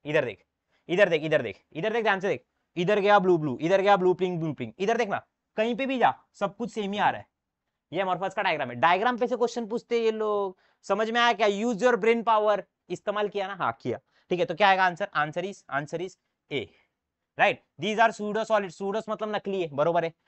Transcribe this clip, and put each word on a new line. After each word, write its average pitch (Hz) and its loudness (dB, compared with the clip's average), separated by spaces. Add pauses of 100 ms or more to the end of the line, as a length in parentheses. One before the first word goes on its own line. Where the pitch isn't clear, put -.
इधर 147 0
देख, 107 -10 (420)
इधर 185 4
देख, 156 0
इधर 151 2
देख, 107 -8 (100)
इधर 208 -4
देख, 233 -2
ध्यान 196 0
से 196 -4
देख, 156 -4 (340)
इधर 208 2
गया 202 6
ब्लू 180 4
ब्लू, 143 -2
इधर 190 2
गया 202 4
ब्लू 180 4
पिंक 180 -2
ब्लू 160 -4
पिंक, 117 -10
इधर 220 0
देखना 196 -2 (360)
कहीं 226 0
पे 269 -4
भी 262 -2
जा 156 4 (200)
सब 196 -6
कुछ 226 -8
सेम 202 -6
ही 208 -4
आ 165 4
रहा 110 -4
है। - -20 (680)
ये 185 0
amorphous 185 -2
का 214 -4
डायग्राम 151 0
है। 123 -10
डायग्राम 180 2
पे 240 -2
से 240 -2
क्वेश्चन 233 -2
पूछते 233 -4
हैं 226 0
ये 220 2
लोग। 208 -4 (280)
समझ 214 -2
में 240 0
आया 240 4
क्या? 214 2
Use 208 0
your 233 4
brain 226 2
power, 214 2 (280)
इस्तेमाल 208 -4
किया 196 -4
ना? 196 -10
हाँ, 135 -2
किया। 113 -4 (300)
ठीक 175 0
है, 170 2
तो 165 -6
क्या 202 4
आएगा 190 4
आंसर? 180 -2 (100)
Answer 156 -2
is, 196 -10 (120)
answer 147 -6
is 180 -10 (340)
A, 135 -2 (800)
right? 190 4 (260)
These 208 -2
are 226 6
pseudo 208 -4
solid, 202 -2
pseudos 202 -6
मतलब 214 -6
नकली 196 -4
है, 165 -4
बरोबर 165 0
है। 160 -6 (140)